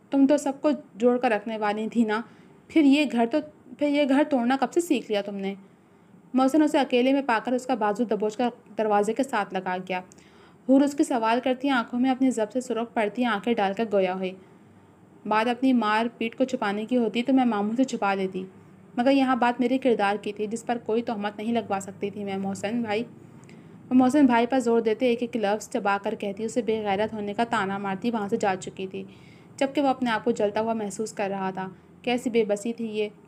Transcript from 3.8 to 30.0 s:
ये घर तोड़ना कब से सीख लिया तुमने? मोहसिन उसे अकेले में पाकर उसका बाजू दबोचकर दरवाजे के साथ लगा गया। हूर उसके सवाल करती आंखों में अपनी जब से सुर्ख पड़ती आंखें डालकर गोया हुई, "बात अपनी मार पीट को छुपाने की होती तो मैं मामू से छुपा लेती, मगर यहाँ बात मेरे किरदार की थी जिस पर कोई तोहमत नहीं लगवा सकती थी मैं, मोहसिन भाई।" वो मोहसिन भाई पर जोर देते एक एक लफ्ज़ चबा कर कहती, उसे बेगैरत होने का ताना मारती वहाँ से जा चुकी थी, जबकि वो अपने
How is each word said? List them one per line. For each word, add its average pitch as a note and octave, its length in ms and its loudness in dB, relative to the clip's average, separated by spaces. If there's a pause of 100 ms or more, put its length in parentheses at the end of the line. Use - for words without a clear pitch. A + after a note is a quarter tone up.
ये C#4+ 160 2
घर C4+ 180 4
तोड़ना C4 320 2
कब B3+ 140 0
से F4 120 0
सीख B3+ 280 -2
लिया G3+ 120 0
तुमने? G3 340 -6 (800)
मोहसिन C4+ 280 4
उसे D4+ 140 2
अकेले C4 360 2
में C#4 120 0
पाकर A#3 280 0
उसका B3 220 -2
बाजू G#3 300 0
दबोचकर G#3+ 460 -2 (260)
दरवाजे G#3+ 360 2
के C4 100 0
साथ G3+ 300 -4
लगा F#3 260 -4
गया। F#3 240 -6 (640)
हूर C4+ 160 6
उसके C#4+ 200 0
सवाल A#3 360 0
करती B3+ 300 -2
आंखों A#3+ 300 -2
में C4 100 2
अपनी B3+ 220 2
जब G#3+ 180 -2
से B3+ 120 -4
सुर्ख A#3 340 -6
पड़ती A3 300 0
आंखें A3+ 300 0
डालकर G3+ 340 0
गोया F#3+ 240 2
हुई, F#3 220 -4 (920)
"बात G#3+ 200 2
अपनी B3 280 2
मार A3 320 2 (120)
पीट A3+ 160 -4
को C4 100 0
छुपाने G#3+ 400 -4
की B3 100 -2
होती A#3 260 0
तो C4 120 0
मैं C4 120 4
मामू G#3 300 0
से C4 100 2
छुपा G#3 280 -2
लेती, F#3+ 320 -4 (540)
मगर B3 120 4
यहाँ C4 280 2
बात B3 220 0
मेरे B3 160 2
किरदार G#3 400 2
की G#3 160 -8
थी G#3 140 -6
जिस A3 160 -8
पर - 160 -4
कोई A3+ 220 -2
तोहमत G#3 380 -6
नहीं A3+ 140 -4
लगवा G3+ 280 -2
सकती G3 300 -8
थी G#3 120 -10
मैं, G3 140 -6
मोहसिन G3 460 -4
भाई।" G#3+ 200 -2
वो - 920 -10
मोहसिन B3+ 320 6
भाई A#3 180 6
पर C4+ 160 0
जोर A#3 200 4
देते A3 300 2
एक A#3 120 0
एक A#3 140 -8
लफ्ज़ G#3+ 320 -2
चबा G3+ 280 0
कर G#3+ 180 -4
कहती, G#3 300 -8
उसे A3+ 180 -4
बेगैरत G#3+ 500 -2
होने G3+ 200 -6
का A#3 120 -2
ताना G3 340 -2
मारती G3 320 -4
वहाँ G#3 180 -4
से A3+ 80 -2
जा G3 200 0
चुकी F#3+ 300 -10
थी, F#3+ 200 -12 (520)
जबकि C#4 220 0
वो C#4 80 2
अपने C4 200 -2